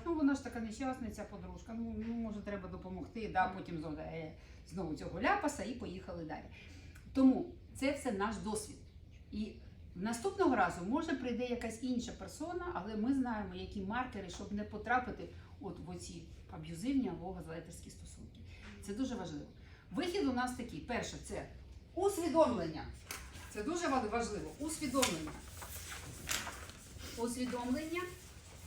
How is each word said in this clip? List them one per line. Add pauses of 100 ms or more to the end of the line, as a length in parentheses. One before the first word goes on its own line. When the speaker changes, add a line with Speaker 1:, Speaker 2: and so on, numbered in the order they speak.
Speaker 1:
ну,
вона
ж
така
нещасна,
ця
подружка,
ну, (120)
ну,
може,
треба
допомогти,
да,
Speaker 2:
Мгм.
Speaker 1:
потім
знову,
е, (380)
знову
цього
ляпаса
і
поїхали
далі. (680)
Тому (240)
це
все
наш
досвід. (560)
І (440)
наступного
разу,
може,
прийде
якась
інша
персона,
але
ми
знаємо,
які
маркери,
щоб
не
потрапити (320)
от
в
оці (300)
аб'юзивні
або
газлайтерські
стосунки. (420)
Це
дуже
важливо. (460)
Вихід
у
нас
такий.
Перше:
це (460)
усвідомлення. (680)
Це
дуже
ва-,
важливо.
Усвідомлення. (1900)
Усвідомлення (640)